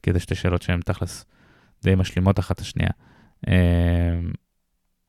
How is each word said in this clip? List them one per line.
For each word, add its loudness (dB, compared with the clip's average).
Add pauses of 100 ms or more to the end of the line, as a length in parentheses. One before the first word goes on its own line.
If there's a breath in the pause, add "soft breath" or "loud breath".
כי 0
זה 2
שתי -6
שאלות -2
שהן -2
תכלס -6 (580 soft breath)
די 4
משלימות 2
אחת -2
את -18
השנייה. -2 (580 soft breath)
אה, 2 (1500)